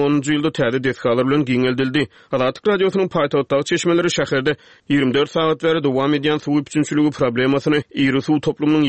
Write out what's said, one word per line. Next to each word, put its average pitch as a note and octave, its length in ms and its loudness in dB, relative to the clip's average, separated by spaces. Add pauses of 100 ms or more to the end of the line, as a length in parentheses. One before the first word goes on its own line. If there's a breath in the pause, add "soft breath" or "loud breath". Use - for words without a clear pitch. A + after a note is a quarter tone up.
onunjy C#3+ 300 0
ýylda D3+ 160 -2
täze B2+ 320 -2
deskalar B2+ 440 0
bilen C#3+ 180 2
giňeldeldi. B2+ 600 0 (240 soft breath)
Azatlyk B2+ 360 -2
Radiosynyň F#3+ 480 0
paýtagtdaky C#3+ 480 0
çeşmeleri F3 540 0
şäherde C#3+ 340 -2 (380 soft breath)
ýigirmi C#3 240 2
dört C#3+ 180 0
sagat D#3+ 320 -2
bäri D#3+ 200 0
dowam C3+ 300 0
edýän D3 260 0
suw D3 220 -2
üçinçiligi D3+ 580 0
problemasyny C3+ 600 2 (240)
iri C3+ 180 2
suw D3+ 180 0
toplumynyň D3+ 500 0